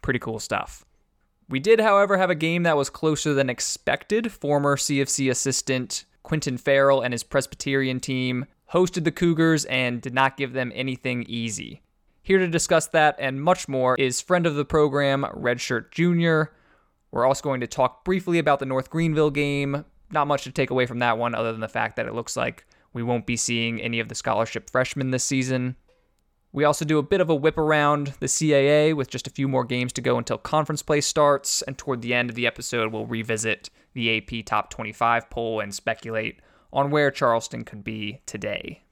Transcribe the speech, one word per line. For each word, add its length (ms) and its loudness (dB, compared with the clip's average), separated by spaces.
Pretty 160 -2
cool 200 -8
stuff. 460 -6
We 120 -4
did, 200 6
however, 380 6
have 100 4
a 60 2
game 300 0
that 120 4
was 140 0
closer 420 0
than 160 2
expected. 840 -2
Former 460 2
C 240 0
F 80 2
C 220 0
assistant 760 -2
Quentin 360 -4
Farrell 420 4
and 140 0
his 80 -4
Presbyterian 800 -2
team 460 -2
hosted 320 2
the 80 2
Cougars 540 2
and 360 -2
did 100 -8
not 240 2
give 160 -4
them 220 -4
anything 520 -4
easy. 560 -8
Here 160 4
to 100 2
discuss 400 2
that 300 4
and 240 -4
much 240 0
more 300 2
is 240 0
friend 260 2
of 100 0
the 100 0
program, 580 2
Redshirt 560 -2
Junior. 600 2
We're 140 0
also 180 2
going 200 -2
to 40 -6
talk 380 -2
briefly 340 0
about 200 4
the 80 -4
North 240 -4
Greenville 400 2
game. 560 -2
Not 160 0
much 180 -2
to 80 -12
take 180 0
away 160 2
from 140 -6
that 180 2
one 160 -2
other 160 -2
than 100 -6
the 80 -6
fact 280 -4
that 100 -4
it 80 -8
looks 220 -8
like 300 -6
we 100 -8
won't 240 -2
be 100 -2
seeing 440 -2
any 200 -4
of 80 -4
the 60 -12
scholarship 560 -4
freshmen 400 -2
this 140 -2
season. 520 -2
We 120 0
also 200 2
do 140 2
a 40 2
bit 180 2
of 100 2
a 40 4
whip 240 2
around 640 2
the 80 -4
C 260 2
A 360 6
A 20 2
with 180 -2
just 160 -8
a 40 -8
few 180 -2
more 160 2
games 300 -2
to 60 -4
go 180 2
until 200 -4
conference 440 -2
play 180 2
starts, 640 2
and 140 -8
toward 240 -4
the 140 -4
end 160 0
of 60 -10
the 100 -2
episode, 460 -2
we'll 140 -6
revisit 640 -4
the 160 -2
A 100 0
P 220 -10
Top 280 -2
twenty-five 600 -2
poll 280 -4
and 160 -6
speculate 640 -6
on 180 0
where 200 4
Charleston 540 0
could 180 -18
be 440 -8
today. 640 -8